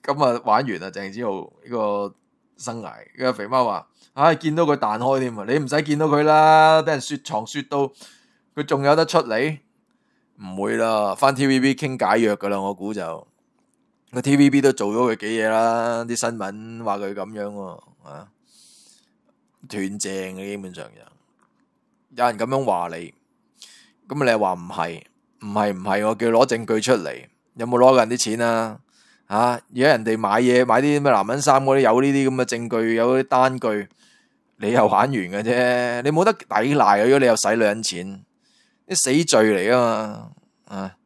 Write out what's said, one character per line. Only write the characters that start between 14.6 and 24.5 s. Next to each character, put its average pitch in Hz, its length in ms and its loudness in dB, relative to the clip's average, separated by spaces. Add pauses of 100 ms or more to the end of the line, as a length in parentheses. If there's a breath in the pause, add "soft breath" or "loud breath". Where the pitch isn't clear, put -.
都 135 100 4
做 104 220 -4
咗 120 180 0
佢 113 100 -2
幾 110 200 -4
嘢 110 80 0
啦， 117 560 0
啲 117 100 -6
新 117 140 -4
聞 110 540 -10
話 101 160 -4
佢 101 140 -8
噉 98 180 -10
樣 104 160 -10
喎， 95 360 -14 (200)
啊， - 240 -20 (1400 soft breath)
斷 101 320 -8
正 98 140 -8
嘅 95 320 -10
基 101 120 -10
本 95 160 -16
上 - 120 -16
就。 53 160 -20 (1160)
有 120 80 2
人 117 120 0
噉 113 80 -2
樣 135 180 -2
話 87 320 -2
你， 85 180 -16 (960 loud breath)
噉 143 160 -4
你 127 60 4
又 113 100 2
話 95 140 0